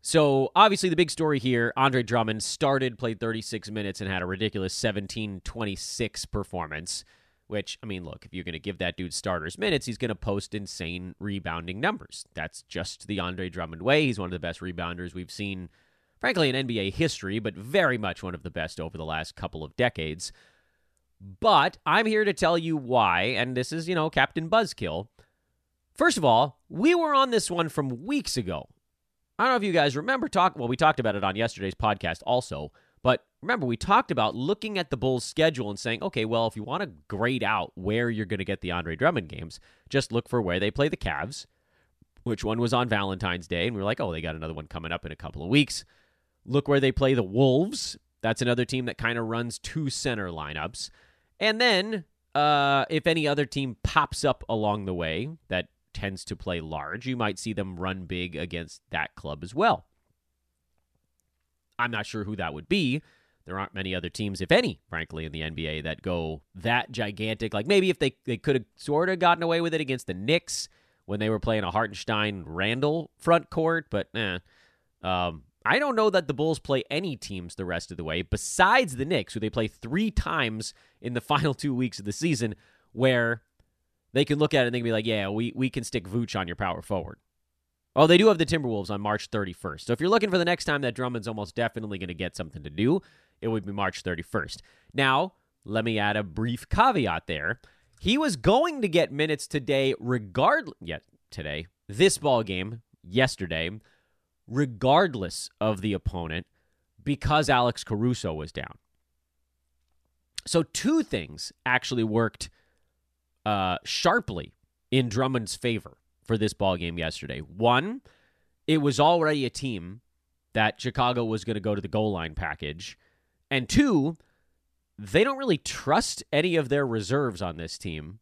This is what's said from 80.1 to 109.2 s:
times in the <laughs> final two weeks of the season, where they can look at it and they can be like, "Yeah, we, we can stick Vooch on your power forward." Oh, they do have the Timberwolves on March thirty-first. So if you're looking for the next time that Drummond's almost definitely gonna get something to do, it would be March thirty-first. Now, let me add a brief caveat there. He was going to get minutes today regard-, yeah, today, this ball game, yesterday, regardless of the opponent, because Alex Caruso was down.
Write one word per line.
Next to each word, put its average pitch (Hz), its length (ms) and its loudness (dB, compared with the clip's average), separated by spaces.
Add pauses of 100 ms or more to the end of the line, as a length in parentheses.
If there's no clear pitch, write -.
times 110 640 -2 (300)
in 123 100 -4
the 120 80 0
<laughs> - 0 -
final 147 320 2
two 139 220 -2
weeks 123 240 -2
of 101 80 -8
the 101 60 -2
season, 120 420 0 (380)
where 120 500 2 (720)
they 139 120 4
can 147 140 0
look 151 160 2
at 135 100 6
it 120 40 2
and 120 60 -2
they 123 40 0
can 117 60 -2
be 117 80 2
like, 107 140 0
"Yeah, 104 220 0
we, 110 260 -2
we 131 140 0
can 120 160 -6
stick 95 240 -4
Vooch 110 300 -2
on 90 100 -2
your 87 80 -6
power 87 240 -2
forward." 78 380 -6 (760)
Oh, 143 120 8
they 170 100 10
do 214 120 10
have 190 100 6
the 160 80 2
Timberwolves 120 420 -2
on 101 140 -4
March 104 240 0
thirty-first. 92 600 -6
So 117 60 0
if 120 80 0
you're 170 80 2
looking 208 220 4
for 180 80 4
the 170 80 4
next 175 180 0
time 147 160 0
that 123 140 -2
Drummond's 123 340 -4
almost 107 260 -6
definitely 110 440 -2
gonna 90 160 -6
get 87 200 -6
something 78 280 -10
to 71 80 -10
do, 117 320 4 (400)
it 113 60 -2
would 110 180 -2
be 101 60 -8
March 98 280 -2
thirty-first. 85 640 -4 (320)
Now, 139 400 2 (320)
let 110 180 0
me 113 140 0
add 104 180 2
a 104 60 0
brief 110 480 -4
caveat 160 560 4
there. 82 340 -4 (400)
He 220 160 2
was 285 200 0
going 269 440 4
to 214 80 0
get 160 240 2
minutes 151 340 0
today 135 540 0
regard-, 127 720 2 (100)
yeah, 80 200 -8 (300)
today, 76 360 -8 (200)
this 131 300 4
ball 131 260 2
game, 98 380 -4 (220)
yesterday, 87 680 0 (800)
regardless 127 1000 2 (120)
of 107 200 0
the 104 120 0
opponent, 87 520 -4 (600)
because 147 440 2
Alex 123 360 4
Caruso 110 480 -2
was 78 180 -8
down. - 280 -12 (1700)